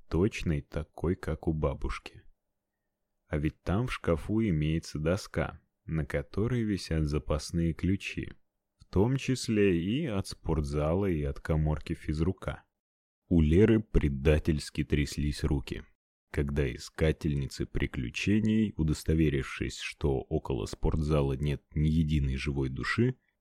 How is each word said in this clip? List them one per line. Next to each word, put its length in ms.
точной 520
такой, 560
как 320
у 40
бабушки: 720
«А 100
ведь 240
там 240
в 60
шкафу 500
имеется 560
доска, 600
на 180
которой 580
висят 420
запасные 680
ключи, 580
в 80
том 300
числе 680
и 240
от 200
спортзала, 800
и 160
от 180
каморки 540
физрука». 720
У 120
Леры 400
предательски 1040
тряслись 580
руки, 400
когда 420
искательницы 960
приключений, 1080
удостоверившись, 1000
что 420
около 460
спортзала 680
нет 300
ни 140
единой 480
живой 320
души, 480